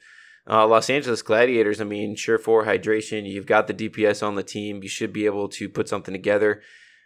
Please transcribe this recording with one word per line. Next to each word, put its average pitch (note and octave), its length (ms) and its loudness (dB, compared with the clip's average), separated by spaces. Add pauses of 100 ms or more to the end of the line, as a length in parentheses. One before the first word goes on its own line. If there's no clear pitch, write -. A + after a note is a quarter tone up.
(480)
Uh, A2 200 4
Los A2+ 220 4
Angeles B2+ 320 -2
Gladiators, A2 580 4
I G#2+ 60 -6
mean, G#2 320 -6
Surefour, A2 480 2
Hydration, G#2+ 600 -2
you've G2 220 -10
got A2 200 4
the G#2+ 60 -4
D G#2+ 140 -8
P G#2+ 180 -2
S G#2 160 0
on G#2 140 -4
the F#2+ 80 -4
team. G#2 400 -10
You F#2+ 60 -12
should G#2 240 -6
be G#2+ 120 -2
able G2+ 220 -2
to G2 220 -10
put G#2+ 180 -6
something F#2+ 260 -8
together. G2+ 480 0 (440)